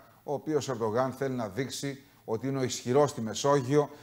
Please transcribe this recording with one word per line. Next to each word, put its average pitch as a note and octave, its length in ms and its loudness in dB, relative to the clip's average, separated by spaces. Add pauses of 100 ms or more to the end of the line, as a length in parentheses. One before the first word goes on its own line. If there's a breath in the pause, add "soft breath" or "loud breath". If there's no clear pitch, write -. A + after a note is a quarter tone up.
(220 soft breath)
ο D3+ 100 -8
οποίος C#3 360 -2
Ερντογάν A#2 440 0
θέλει C3+ 220 -4
να A#2 140 -4
δείξει C3+ 540 -6 (220 soft breath)
ότι A2+ 220 -4
είναι C3+ 120 -2
ο C3 40 -2
ισχυρός B2+ 480 4
στη - 100 -8
Μεσόγειο C#3 720 2 (120 loud breath)